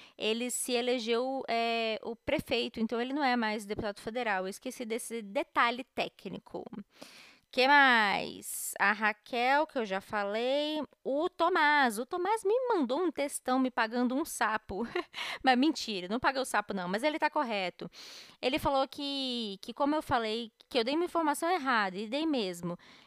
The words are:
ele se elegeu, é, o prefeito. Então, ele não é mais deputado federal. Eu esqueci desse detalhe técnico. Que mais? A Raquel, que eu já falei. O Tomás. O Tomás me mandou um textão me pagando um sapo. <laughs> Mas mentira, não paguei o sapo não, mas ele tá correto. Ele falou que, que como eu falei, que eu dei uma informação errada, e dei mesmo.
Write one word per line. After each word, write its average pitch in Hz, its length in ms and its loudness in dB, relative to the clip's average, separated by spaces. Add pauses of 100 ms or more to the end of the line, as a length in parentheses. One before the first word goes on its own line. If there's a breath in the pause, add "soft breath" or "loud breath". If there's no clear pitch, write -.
(180 loud breath)
ele 233 320 -2
se - 220 -4
elegeu, 247 760 0
é, 233 540 0
o 233 140 -8
prefeito. 240 640 -2
Então, 226 200 0
ele 254 140 -2
não 302 100 0
é 247 120 4
mais 214 320 -2
deputado 202 320 -6
federal. 220 460 -2
Eu 190 40 -4
esqueci 247 340 -8
desse 233 380 -6
detalhe 240 640 0 (100)
técnico. - 720 -8 (920 loud breath)
Que 254 140 6
mais? 226 1080 4
A 202 140 4
Raquel, 240 720 0
que - 120 -8
eu 226 80 0
já 190 160 -4
falei. 254 800 -2 (180)
O 294 280 0
Tomás. 294 680 4
O 247 80 -4
Tomás 370 380 0
me 392 100 4 (140)
mandou 311 340 2
um 359 80 2
textão 269 480 -2
me 254 140 2
pagando 240 420 2
um 294 120 0
sapo. 214 600 -2
<laughs> - 560 -8
Mas 254 160 6
mentira, 220 520 0
não 226 100 -2
paguei 262 220 2
o - 40 -4
sapo - 280 -2
não, 180 160 -4
mas 196 120 0
ele 302 160 2
tá 302 120 2
correto. 202 600 -2 (520 loud breath)
Ele 277 180 0
falou 277 300 4
que, 254 720 -4
que 233 120 -10
como 294 220 2
eu 311 60 0
falei, 226 500 -2 (160)
que - 100 -4
eu 226 60 4
dei 269 120 0
uma 349 100 2
informação 330 440 0
errada, 240 480 0
e 220 100 -4
dei 285 180 -2
mesmo. 180 520 -2 (280 loud breath)